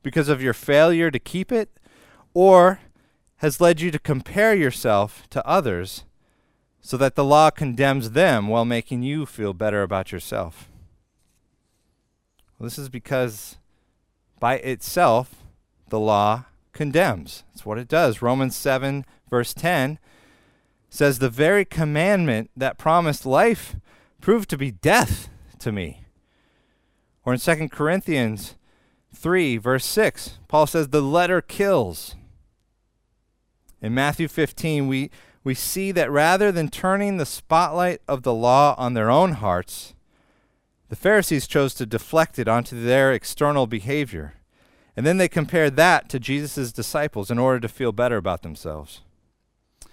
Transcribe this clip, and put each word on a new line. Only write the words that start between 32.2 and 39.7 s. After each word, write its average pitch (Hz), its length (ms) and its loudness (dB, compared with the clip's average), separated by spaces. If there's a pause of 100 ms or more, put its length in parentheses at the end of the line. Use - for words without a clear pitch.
In 110 120 -4
Matthew 143 340 -2
fifteen, 156 600 -2
we, 135 220 -4 (340)
we 135 100 -4
see 190 380 -6
that 170 200 -2
rather 180 400 4
than 165 180 -2
turning 196 480 -2
the 151 80 -2
spotlight 175 840 0
of 135 160 -4
the 123 100 0
law 127 440 4
on 123 160 -2
their 113 160 0
own 165 240 4
hearts, 92 600 -4 (960)